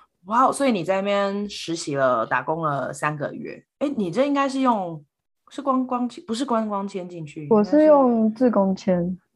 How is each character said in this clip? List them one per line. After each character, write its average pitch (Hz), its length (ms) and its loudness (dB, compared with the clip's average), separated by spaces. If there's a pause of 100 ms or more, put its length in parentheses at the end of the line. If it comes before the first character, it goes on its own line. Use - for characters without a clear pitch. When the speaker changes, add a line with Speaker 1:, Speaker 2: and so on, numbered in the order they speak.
(260)
Speaker 1:
哇， 233 260 2
所 277 140 -2
以 254 60 4
你 180 120 -2
在 185 120 0
那 196 60 -2
边 202 460 -2
实 - 260 -8
习 165 200 -6
了、 127 320 2
打 127 160 0
工 160 180 -4
了 143 320 -2
三 151 240 -4
个 143 160 -6
月。 - 320 -14 (140)
诶， 277 180 -2
你 190 140 -4
这 240 160 0
应 285 80 -2
该 277 140 0
是 262 120 -4
用， 190 420 -2 (460)
是 - 140 -12
观 262 240 0
光 247 220 -4
签， - 180 -16
不 226 80 -6
是 240 100 -4
观 220 240 -2
光 202 180 -4
签 185 220 -10
进 175 160 -12
去， 151 240 -12
Speaker 2:
我 208 160 6
是 302 220 6
用 240 480 6
志 247 160 4
工 196 260 2
签。 185 220 0
Speaker 1:
应 175 200 -2 (180)